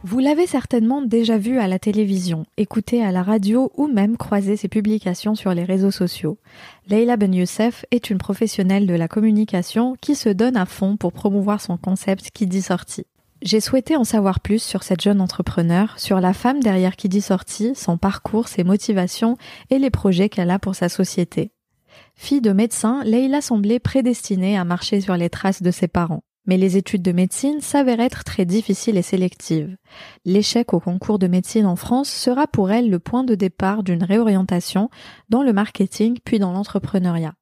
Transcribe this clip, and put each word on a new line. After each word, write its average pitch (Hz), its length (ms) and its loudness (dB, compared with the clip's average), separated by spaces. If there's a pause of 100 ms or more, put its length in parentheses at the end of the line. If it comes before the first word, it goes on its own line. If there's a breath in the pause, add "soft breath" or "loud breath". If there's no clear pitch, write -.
Vous 196 160 -2
l'avez 294 260 2
certainement 247 560 0
déjà 226 380 2
vue 233 180 0
à 214 100 0
la 185 120 0
télévision, 190 640 -2 (120)
écoutée 226 460 -2
à 196 80 0
la 180 120 0
radio 214 520 2
ou 294 120 0
même 226 300 2
croisé 202 400 -2
ses 208 100 -6
publications 214 680 -2
sur 196 220 -2
les 170 80 -2
réseaux 190 280 2
sociaux. 180 460 -4 (500 loud breath)
Leila 233 300 2
Ben 202 160 2
Youssef 185 560 0
est 240 220 0
une 190 80 0
professionnelle 196 680 0
de 180 80 2
la 165 140 0
communication 214 920 0
qui 294 120 -2
se 247 160 0
donne 226 280 2
à 185 100 2
fond 202 300 -2
pour 175 160 -2
promouvoir 202 480 0
son 175 160 -6
concept 190 540 -4
Qui - 140 -4
dit 185 160 -2
sortie. - 460 -6 (360)
J'ai 214 160 2
souhaité 262 380 0
en 247 80 4
savoir 196 340 2
plus 214 240 -2
sur - 200 -6
cette - 180 -2
jeune 202 180 2
entrepreneure, 180 800 0
sur 190 220 0
la 185 100 4
femme 269 300 0
derrière 185 340 2
Qui - 140 -4
dit 196 120 2
sortie, 202 540 -2
son 170 220 -2
parcours, 208 500 -2
ses - 160 -2
motivations 202 760 0 (320 loud breath)
et 269 100 4
les 269 100 2
projets 196 400 2
qu'elle 175 200 -2
a 185 100 0
pour 190 160 -4
sa 175 140 -2
société. - 600 -2 (640 soft breath)
Fille - 260 -2
de 208 120 2
médecin, 220 500 0
Leila 262 380 2
semblait 220 380 0
prédestinée 208 800 0
à 180 60 0
marcher 180 380 -2
sur 185 160 -2
les 170 120 0
traces - 320 -4
de 180 100 2
ses 175 160 0
parents. 170 340 -2 (240)
Mais 185 120 2
les 185 200 4
études 196 240 -2
de 180 100 0
médecine 190 480 0
s'avèrent 254 400 0
être 247 240 -2
très - 220 -2
difficiles 202 520 0
et 175 60 2
sélectives. 180 720 -2 (480 loud breath)
L'échec 208 500 2
au 175 60 4
concours 190 400 -2
de 185 80 2
médecine 185 380 2
en 175 100 2
France 254 340 -2
sera 254 380 0
pour 196 240 0
elle 233 180 2
le 180 100 2
point 247 240 -2
de 247 120 2
départ 196 480 -2
d'une 180 200 0
réorientation 190 840 0 (400 loud breath)
dans 254 140 2
le 247 100 4
marketing 208 680 0
puis 226 160 0
dans 185 140 0
l'entrepreneuriat. 180 880 -2